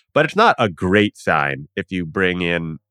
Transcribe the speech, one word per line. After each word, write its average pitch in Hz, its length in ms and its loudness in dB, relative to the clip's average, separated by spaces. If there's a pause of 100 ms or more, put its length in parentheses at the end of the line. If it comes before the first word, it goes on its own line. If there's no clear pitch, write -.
(120)
But 151 140 2
it's 170 100 -10
not 220 220 4
a 117 100 2
great 95 480 0
sign 73 600 -2
if 98 140 -8
you 90 140 -4
bring 90 380 -2
in 82 340 -4 (140)